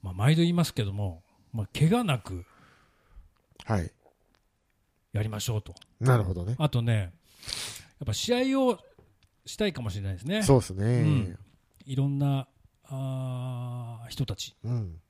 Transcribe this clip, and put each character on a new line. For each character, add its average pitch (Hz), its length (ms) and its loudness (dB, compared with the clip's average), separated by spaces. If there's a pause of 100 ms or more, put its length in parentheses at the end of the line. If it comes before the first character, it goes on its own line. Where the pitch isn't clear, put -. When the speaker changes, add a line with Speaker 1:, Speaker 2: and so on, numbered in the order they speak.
Speaker 1:
ま 95 80 -10
あ、 90 40 -10
毎 120 220 4
度 170 60 4
言 170 80 4
い - 20 0
ま 175 120 4
す - 100 -6
け 110 100 0
ど 98 80 -4
も、 98 300 -4 (320)
ま 110 100 -2
あ、 - 80 -10
怪 156 180 4
我 240 140 4
な 139 140 0
く、 87 260 -10 (1200)
Speaker 2:
は 104 160 0
い。 80 100 -6 (1200)
Speaker 1:
や 104 100 0
り 107 80 -2
ま 107 100 -6
し - 80 -4
ょ 110 100 0
う 104 40 -4
と。 - 120 -16 (260)
Speaker 2:
な 127 180 6
る 104 60 2
ほ 90 100 0
ど 87 100 -4
ね。 113 140 -4
Speaker 1:
あ 151 100 2
と 120 140 0
ね、 117 100 2
や 101 160 0
っ - 20 -12 (960)
ぱ 110 60 -2
試 247 400 0
合 269 80 4
を 247 180 2 (680)
し - 100 -14
た 214 100 0
い 185 60 0
か - 80 -10
も 110 80 -4
し 92 80 -6
れ 101 60 -6
な 98 80 -4
い 95 40 -4
で 90 40 -10
す 110 80 -14
ね。 208 160 0
Speaker 2:
そ 139 140 8
う 120 40 8
で - 60 -4
す 95 80 -8
ね。 98 100 -2
Speaker 1:
う 127 220 4
ん。 110 320 2 (480)
い 135 100 -4
ろ 139 120 2
ん 139 100 -2
な、 139 300 0 (420)
あ 127 1160 -8
ー、 - 20 -18
人 - 180 -4
た 104 80 -6
ち。 - 200 -12 (100)
Speaker 2:
う 113 60 -2
ん。 98 400 -4